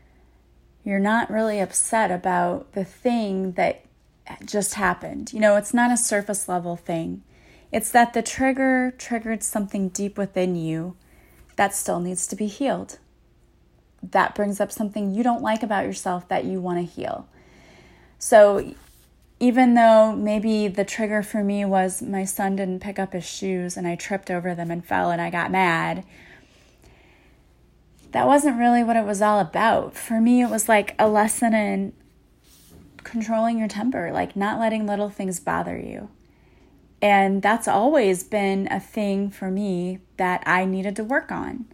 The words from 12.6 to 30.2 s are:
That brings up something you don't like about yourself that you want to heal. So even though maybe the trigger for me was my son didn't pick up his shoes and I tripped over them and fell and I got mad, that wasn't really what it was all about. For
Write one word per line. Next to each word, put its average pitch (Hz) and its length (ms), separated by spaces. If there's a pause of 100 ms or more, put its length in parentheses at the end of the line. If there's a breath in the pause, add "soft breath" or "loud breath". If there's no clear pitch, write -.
That 185 320
brings 202 240
up 196 120
something 202 420
you 226 100
don't 240 180
like 220 220
about 208 220
yourself 185 420
that - 160
you 190 160
want 180 200
to 170 140
heal. - 340 (920 soft breath)
So 202 540 (680)
even 247 320
though 220 420
maybe 208 520
the 190 180
trigger 214 380
for 208 200
me 202 220
was 190 340
my 196 240
son 196 320
didn't 185 240
pick 196 200
up 190 140
his 170 120
shoes 180 500
and 180 120
I 170 80
tripped - 340
over 180 240
them 170 160
and 175 160
fell 180 240
and 170 100
I 170 120
got 175 180
mad, 170 560 (2000 soft breath)
that 247 160
wasn't 285 320
really 240 240
what 226 140
it 220 60
was 202 160
all 208 200
about. 196 560
For 226 260